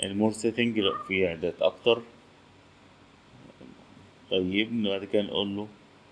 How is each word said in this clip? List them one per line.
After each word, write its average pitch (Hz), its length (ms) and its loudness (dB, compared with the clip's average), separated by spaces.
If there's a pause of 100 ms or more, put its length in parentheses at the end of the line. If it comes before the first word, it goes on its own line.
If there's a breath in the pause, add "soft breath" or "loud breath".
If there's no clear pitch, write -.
المور 101 280 0
سيتنج، 113 480 -2
لا، 98 120 2 (160)
في 95 200 2
اعداد 85 340 -2
اكتر. 117 400 2 (2250)
طيب، 101 520 2
بعد 98 220 0
كده 104 160 2
نقول 98 340 -2
له 104 120 -6 (440)